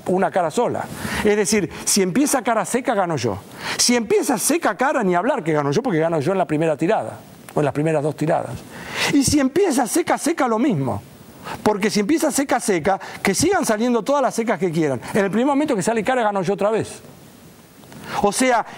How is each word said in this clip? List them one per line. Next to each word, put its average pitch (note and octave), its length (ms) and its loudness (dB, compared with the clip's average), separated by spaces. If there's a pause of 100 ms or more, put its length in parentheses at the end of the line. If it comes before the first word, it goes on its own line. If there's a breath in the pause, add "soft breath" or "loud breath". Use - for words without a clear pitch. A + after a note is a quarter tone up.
una F3+ 260 2
cara E3+ 180 0
sola. G#3 360 -2 (380 loud breath)
Es G#3 120 4
decir, G#3 340 2 (140 loud breath)
si - 180 2
empieza B3 400 2
cara A3 220 2
seca, A#3 300 -2
gano F3 240 2
yo. A2 200 -2 (400 loud breath)
Si A#3+ 200 4
empieza B3+ 400 2
seca C4 400 0
cara, C4+ 260 2
ni F#3 100 2
hablar G#3+ 300 0
que D#3+ 80 -2
gano D3 200 2
yo, G#3 120 2
porque F#3+ 160 0
gano E3 220 0
yo D3+ 100 0
en G3 60 0
la F3+ 100 0
primera D#3 300 0
tirada, E3 420 -2 (340)
o D#3+ 60 0
en D3+ 60 4
las C3+ 80 0
primeras D3+ 280 0
dos C#3+ 140 -2
tiradas. C3 380 -2 (600 loud breath)
Y C#4 100 4
si C#4+ 180 2
empieza C4+ 460 2
seca, D#4 300 0
seca, C#4+ 300 0
lo A3 100 2
mismo. C#3 440 0 (640 loud breath)
Porque G#3+ 260 2
si G3+ 100 0
empieza C#4+ 320 2
seca, C4+ 280 0
seca, F3+ 400 0 (220 loud breath)
que G3 120 2
sigan E4 320 0
saliendo A3+ 380 0
todas C#4 180 2
las G#3+ 140 0
secas A3 240 -2
que F3+ 120 0
quieran. D3 300 0 (120)
En G3 120 2
el F#3+ 60 -2
primer A#3 160 2
momento C#4+ 280 0
que F#3 60 -2
sale A3 220 0
cara, B3+ 200 0
gano G3+ 180 0
yo F3+ 120 0
otra G3 160 0
vez. G3+ 320 -4 (1200 loud breath)
O G3+ 80 4
sea, B3 340 2 (120 loud breath)